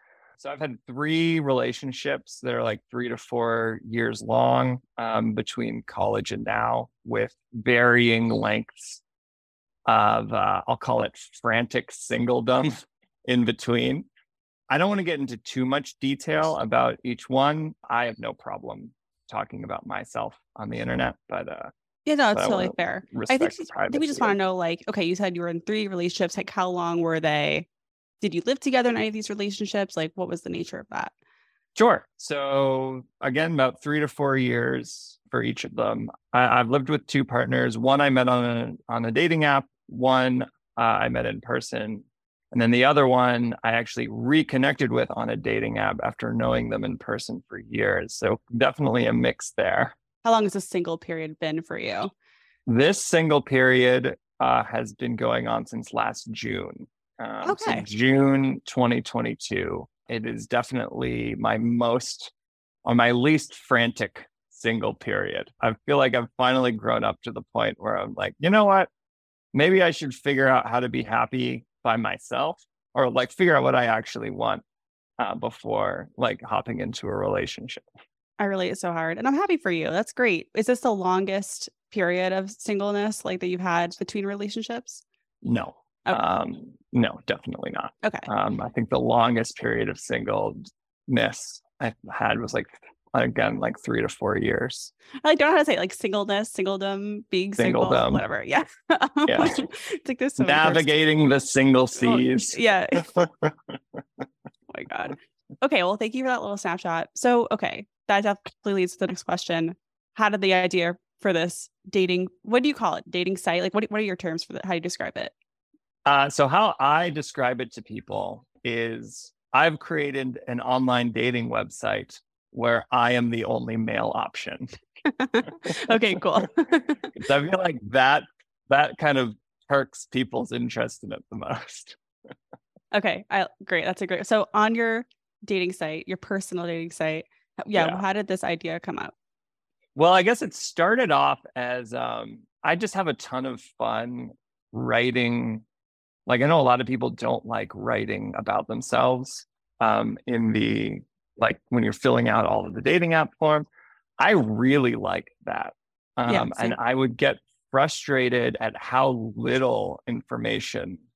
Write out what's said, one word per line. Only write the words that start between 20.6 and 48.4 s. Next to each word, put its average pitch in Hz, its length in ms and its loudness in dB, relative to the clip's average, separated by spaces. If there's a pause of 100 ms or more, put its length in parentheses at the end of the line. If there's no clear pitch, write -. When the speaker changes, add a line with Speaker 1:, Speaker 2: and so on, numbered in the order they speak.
Speaker 1:
the 117 100 -8
internet, 123 380 -2 (120)
but, - 200 -6
uh, - 220 -12 (340)
Speaker 2:
Yeah, 302 120 0
no, 254 140 4
it's 208 40 2
Speaker 1:
but - 60 2
I - 40 4
Speaker 2:
totally 190 220 2
Speaker 1:
wanna - 100 -6
Speaker 2:
fair. - 200 -4
I - 120 -12
think, - 100 -10
Speaker 1:
respect 254 220 0
the - 260 -2 (140)
Speaker 2:
I - 80 0
think 285 120 -2
we 320 60 0
just 285 120 -4
Speaker 1:
privacy - 20 -6
Speaker 2:
wanna 214 120 2
Speaker 1:
of 196 40 0 (160)
Speaker 2:
know, 185 40 -4
like, 170 320 -4
okay, 208 160 -2
you 170 120 0
said 185 180 -2
you 170 80 -6
were 170 60 -4
in 170 140 -6
three 214 260 -4
relationships. 175 480 -2
Like, 196 140 -6
how 185 180 -2
long 170 320 -2
were 165 180 0
they? 151 480 0 (540)
Did 185 140 -2
you 170 100 -2
live 269 160 0
together 254 300 2
in 233 60 0
any 220 100 0
of 214 80 -4
these 214 160 -8
relationships? 202 640 -4
Like, 160 200 -2
what 180 120 -4
was 175 140 -8
the - 80 -10
nature 175 300 -8
of - 100 -18
that? - 220 -6 (640)
Speaker 1:
Sure. 220 280 6 (120)
So 135 840 0 (160)
again, 151 340 0
about 131 280 2
three 147 180 0
to 147 80 0
four 139 280 0
years 123 840 -2 (120)
for 123 120 0
each 120 220 -4
of - 120 -12
them. 113 340 -2 (220)
I, 123 260 4
I've 120 100 2
lived 135 220 0
with 151 160 -2
two 139 180 0
partners. 123 540 0
One 135 220 4
I 143 100 4
met 127 180 4
on 123 160 4
a, 117 480 -4
on 117 120 -2
a 113 80 -2
dating 156 320 2
app. 139 220 4 (200)
One, 127 560 2
uh, - 380 -10
I 113 280 2
met 120 180 -2
in 110 140 -6
person. 117 600 -6 (480)
And 120 100 0
then 117 120 6
the 123 140 6
other 143 200 6
one 123 560 2
I 117 80 0
actually 117 400 -2
reconnected 135 800 2
with 120 220 0
on - 180 -4
a 57 60 -4
dating 57 420 -2
app 52 240 -2
after 117 320 -4
knowing 120 360 0
them 107 120 -4
in 104 160 -6
person - 500 -8
for 101 100 -14
years. 110 560 -2
So 113 260 -2 (160)